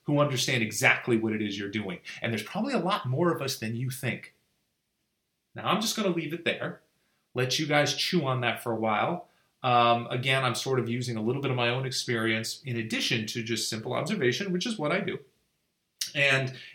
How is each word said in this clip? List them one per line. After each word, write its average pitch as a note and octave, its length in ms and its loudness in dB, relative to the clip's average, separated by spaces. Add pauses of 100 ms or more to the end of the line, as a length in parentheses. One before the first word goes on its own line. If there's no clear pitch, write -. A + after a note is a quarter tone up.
who D3 160 4
understand C3 440 2
exactly A2+ 540 2
what A2 160 0
it G#2+ 80 -2
is G2+ 160 -4
you're G2+ 120 -6
doing. G2 300 -4 (220)
And A#2 100 -2
there's G#2 120 -2
probably B3 300 -2
a G#3 60 2
lot F3+ 260 -2
more D3+ 260 2
of - 100 -2
us B2+ 160 -4
than A2+ 180 -4
you B2+ 140 -4
think. A2 440 -6 (1200)
Now, G#2+ 120 -6
I'm F#3+ 140 4
just - 140 0
gonna G3+ 140 2
leave D#3+ 240 -2
it E3+ 120 -6
there, - 360 -4 (520)
let B2+ 260 0
you D#3 60 -2
guys D3 280 4
chew E3 320 0
on B2+ 160 0
that A2+ 200 0
for A#2+ 100 -2
a A2+ 60 0
while. A2 500 0 (360)
Um, A#2+ 460 6
again, C3 340 0
I'm A#2+ 120 0
sort C3 240 0
of A2+ 100 0
using A#2+ 280 -2
a A2 40 -4
little B2+ 200 0
bit B2 100 0
of B2 60 0
my A#2+ 120 2
own C3 160 0
experience A2+ 800 -2
in A#2+ 120 -4
addition A2+ 500 0
to A#2+ 160 -4
just A2 260 -2
simple A#2 240 -6
observation, D#3 580 0
which F3+ 140 0
is A3+ 120 -4
what D3+ 140 -2
I F#3 100 0
do. - 180 -4 (960)
And C3+ 380 2 (220)